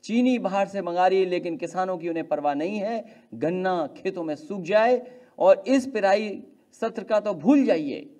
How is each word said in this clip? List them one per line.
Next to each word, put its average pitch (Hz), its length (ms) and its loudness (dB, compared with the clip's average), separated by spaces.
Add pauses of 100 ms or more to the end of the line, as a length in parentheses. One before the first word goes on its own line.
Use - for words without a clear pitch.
चीनी 247 340 2
बाहर 196 300 0
से 196 140 -6
मंगा 175 240 0
रही 190 140 4
है, 185 60 4
लेकिन 175 300 -4
किसानों 180 420 -4
की 165 100 -8
उन्हें 165 200 -4
परवाह 147 260 0
नहीं 175 240 -4
है। 220 560 -8
गन्ना 175 520 -2 (100)
खेतों 185 280 -6
में 156 120 -4
सूख 190 260 -10
जाए 220 380 4 (380)
और 190 300 6
इस 262 180 2
पेराई 208 560 0 (400)
सत्र 226 220 -6
का 214 160 0
तो 208 140 -4
भूल 240 300 4
जाइए। 156 360 -2 (180)